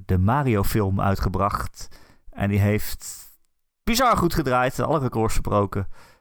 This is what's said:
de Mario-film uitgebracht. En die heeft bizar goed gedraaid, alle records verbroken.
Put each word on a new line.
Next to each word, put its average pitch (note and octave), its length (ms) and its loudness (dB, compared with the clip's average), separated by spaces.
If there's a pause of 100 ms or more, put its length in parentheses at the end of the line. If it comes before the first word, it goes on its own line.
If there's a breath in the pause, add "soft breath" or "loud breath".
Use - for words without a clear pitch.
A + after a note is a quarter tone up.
de F#2+ 120 0
Mario-film G#2 840 2
uitgebracht. F#2+ 840 -2 (420 soft breath)
En G2+ 200 -4
die G#2 100 2
heeft G#2 460 0 (800)
bizar A#3 340 2
goed E3+ 160 2
gedraaid, B2+ 460 0
alle C#3+ 200 0
records A#2 340 0
verbroken. G2+ 540 0 (340 soft breath)